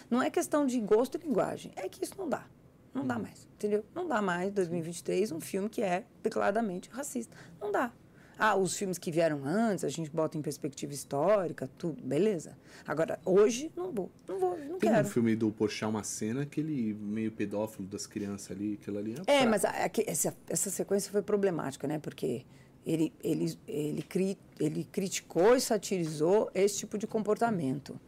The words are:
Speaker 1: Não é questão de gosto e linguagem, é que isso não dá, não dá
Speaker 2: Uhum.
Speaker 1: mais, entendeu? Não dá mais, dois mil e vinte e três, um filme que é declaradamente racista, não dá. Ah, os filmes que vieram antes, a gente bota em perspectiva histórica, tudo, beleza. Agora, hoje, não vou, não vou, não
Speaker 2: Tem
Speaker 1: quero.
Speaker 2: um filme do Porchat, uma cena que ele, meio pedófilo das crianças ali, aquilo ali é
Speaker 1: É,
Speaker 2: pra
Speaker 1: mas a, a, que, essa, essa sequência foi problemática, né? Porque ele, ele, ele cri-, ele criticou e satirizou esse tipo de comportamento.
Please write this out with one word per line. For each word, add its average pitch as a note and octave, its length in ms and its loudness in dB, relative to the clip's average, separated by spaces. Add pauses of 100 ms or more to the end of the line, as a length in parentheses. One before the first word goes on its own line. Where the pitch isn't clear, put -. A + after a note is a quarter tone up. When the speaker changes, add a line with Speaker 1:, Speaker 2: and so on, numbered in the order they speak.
(100)
Speaker 1:
Não A#3+ 120 4
é D4+ 60 2
questão D4+ 380 2
de B3 120 2
gosto G#3+ 380 4
e D#4 100 -8
linguagem, - 480 0
é F#4+ 140 -6
que - 160 -8
isso - 140 -6
não F4+ 100 -6
dá, - 160 -2 (480)
não C4 140 -4
dá A#3+ 100 -2
Speaker 2:
Uhum. G3+ 60 -4
Speaker 1:
mais, - 320 -12
entendeu? G#3 280 0 (120)
Não F4+ 120 -4
dá A#3+ 140 2
mais, F#3 320 0
dois F#3+ 160 2
mil E3+ 120 -2
e - 20 -2
vinte E3+ 160 -8
e - 60 -12
três, F#3 280 2
um D#4+ 80 -6
filme G3+ 300 -4
que - 100 -4
é F#3+ 240 0 (180)
declaradamente G#3 680 0
racista, B3 440 -8 (240)
não G#4 140 -4
dá. C#4 180 2 (500)
Ah, G#3+ 140 4
os F#3+ 220 2
filmes F#3 220 -4
que - 120 -6
vieram D3+ 340 2
antes, G3+ 380 2
a D3 60 0
gente D3+ 240 -4
bota D#3+ 260 0
em C#3+ 40 -2
perspectiva C#3+ 500 -6
histórica, D3+ 840 0
tudo, E3 240 -6
beleza. D3+ 560 0 (300)
Agora, D3+ 380 -2
hoje, A#3 520 4
não F4+ 140 -6
vou, G#3+ 220 -6 (160)
não F#4+ 100 -4
vou, F4+ 180 0
não D#4 220 -8
Speaker 2:
Tem - 140 4
Speaker 1:
quero. G#3 160 4
Speaker 2:
um - 20 -6
filme A2+ 240 4
do A2 160 2
Porchat, G#2+ 400 0
uma G#2+ 140 -2
cena A#2+ 420 -4
que D3 140 -4
ele, C3 400 -2
meio G#2+ 320 -2
pedófilo G#2 560 -4
das G2 180 -8
crianças G2+ 460 -6
ali, G2+ 280 -4
aquilo G2+ 180 -6
ali A2 180 -4 (100)
é C#4+ 120 4
Speaker 1:
É, - 20 4
Speaker 2:
pra A#3+ 100 4
Speaker 1:
mas G#3+ 140 2
a, - 60 0
a, - 180 -2
que, - 180 0
essa, E3 260 -2 (160)
essa F3 220 -2
sequência G3 400 0
foi G3+ 100 0
problemática, F3+ 680 0
né? D3+ 100 -2
Porque C3 480 -4 (400)
ele, D#3+ 260 2 (120)
ele, D#3+ 420 0
ele D3+ 360 -4
cri-, F#3+ 360 -2 (220)
ele D#3 240 0
criticou G3 720 4
e C4 40 2
satirizou F3 920 2
esse G3 240 4
tipo G#3+ 180 -6
de G#3+ 120 -4
comportamento. G3 1000 0